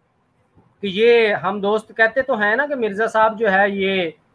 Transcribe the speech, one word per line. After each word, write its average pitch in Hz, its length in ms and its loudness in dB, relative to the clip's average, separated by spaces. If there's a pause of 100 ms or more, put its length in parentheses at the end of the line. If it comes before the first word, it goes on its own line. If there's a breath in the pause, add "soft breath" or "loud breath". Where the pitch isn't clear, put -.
(840)
कि 202 60 -6
ये 226 440 2
हम 196 280 -4
दोस्त 214 320 -2
कहते 220 300 0
तो 262 140 -2
हैं 208 200 0
ना 285 100 -2
कि 285 80 -6
मिर्जा 220 320 -2
साहब 220 300 2
जो 220 120 -2
है 196 240 2
ये 190 420 -2 (200)